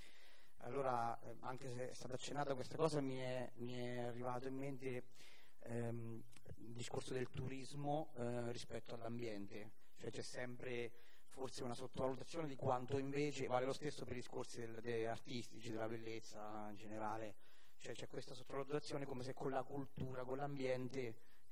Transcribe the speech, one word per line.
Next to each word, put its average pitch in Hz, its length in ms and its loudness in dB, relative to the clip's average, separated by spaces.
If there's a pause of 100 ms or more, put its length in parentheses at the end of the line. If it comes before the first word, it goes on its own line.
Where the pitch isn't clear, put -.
(600)
Allora, 123 600 4
eh, 117 220 -6
anche 127 320 -2
se 123 160 -2
è - 40 -6
stata 123 200 -4
accennata 139 420 2
questa 123 220 -2
cosa, 151 240 8
mi 131 160 2
è, 127 400 0
mi 120 160 0
è 123 260 0
arrivato 123 480 0
in 131 80 -2
mente, 131 480 -2 (560)
ehm, 117 640 0 (320)
il 113 180 -4
discorso 120 400 -2
del 127 160 2
turismo, 143 840 0
eh, 120 380 2
rispetto 117 420 -2
all'ambiente. 110 760 -2 (260)
Cioè - 140 -2
c'è 117 100 -2
sempre 123 720 -2 (360)
forse - 360 -2
una 123 120 2
sottovalutazione 127 720 2
di 135 80 -2
quanto 131 420 4
invece 139 500 2
vale 123 180 6
lo 135 80 4
stesso 139 320 -2
per 120 80 -2
i 123 80 -2
discorsi 120 400 -2
del, 113 200 -4
de-, 113 260 4
artistici, 117 600 -2
della 110 200 2
bellezza 110 800 -4
in 104 80 -4
generale. 107 580 -2 (420)
Cioè 123 160 -2
c'è 120 140 -2
questa - 260 -2
sottovalutazione 139 720 0
come 123 160 -2
se 127 120 -2
con 143 180 0
la 131 100 4
cultura, 131 640 -2
con 127 140 0
l'ambiente 127 800 0 (360)